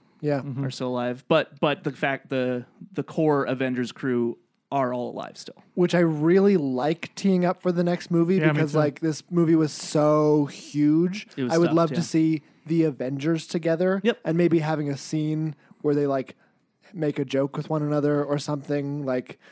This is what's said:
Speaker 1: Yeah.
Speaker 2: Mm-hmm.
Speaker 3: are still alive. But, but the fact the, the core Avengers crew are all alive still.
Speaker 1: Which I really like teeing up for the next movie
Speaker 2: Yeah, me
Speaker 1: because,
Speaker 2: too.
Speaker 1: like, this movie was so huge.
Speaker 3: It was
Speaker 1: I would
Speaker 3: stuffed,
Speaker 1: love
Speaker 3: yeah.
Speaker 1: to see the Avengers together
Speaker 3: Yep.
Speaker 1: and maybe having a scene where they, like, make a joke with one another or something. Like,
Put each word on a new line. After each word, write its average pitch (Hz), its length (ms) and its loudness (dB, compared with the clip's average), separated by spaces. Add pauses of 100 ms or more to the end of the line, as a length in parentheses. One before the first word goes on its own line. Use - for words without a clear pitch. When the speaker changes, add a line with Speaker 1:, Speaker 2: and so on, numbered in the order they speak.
(200)
Speaker 1:
Yeah. 143 200 -2
Speaker 2:
Mm-hmm. 135 240 -6
Speaker 3:
are 131 60 -4
still 127 180 -6
alive. 123 380 -4
But, 156 320 0
but 147 240 0
the 147 100 -4
fact 135 360 -4
the, 127 360 -2 (280)
the 143 100 -4
core 147 420 2
Avengers 127 460 -2
crew 120 480 -2 (320)
are 131 240 0
all 120 160 -6
alive - 280 -10
still. - 180 -18 (180)
Speaker 1:
Which 175 200 2
I 175 60 4
really 175 580 4
like 139 560 -2
teeing 185 300 2
up 180 180 0
for 180 100 0
the 175 120 0
next 175 260 -2
movie 170 260 2
Speaker 2:
Yeah, 156 120 4
me 151 40 4
Speaker 1:
because, 151 200 0
Speaker 2:
too. 156 60 2
Speaker 1:
like, 147 220 0
this 156 300 -4
movie 170 260 4
was 156 160 2
so 151 720 2
huge. 156 800 0 (100)
Speaker 3:
It 135 80 -4
was 123 80 -2
Speaker 1:
I 165 60 4
would 170 80 4
Speaker 3:
stuffed, 160 100 2
Speaker 1:
love 165 140 4
Speaker 3:
yeah. 151 60 -6
Speaker 1:
to 175 60 0
see 160 400 0 (240)
the 165 180 2
Avengers 143 600 -2
together 175 580 0
Speaker 3:
Yep. 233 200 0
Speaker 1:
and 160 120 -2
maybe 170 240 4
having 151 300 -2
a 135 60 -4
scene 156 580 -4 (280)
where 147 120 2
they, 143 120 0
like, 135 300 -4 (580)
make 156 240 -4
a 143 60 -2
joke 135 320 -2
with 151 120 -6
one 156 140 -2
another 147 420 0
or 143 140 -2
something. 143 640 -6
Like, 127 340 -6 (140)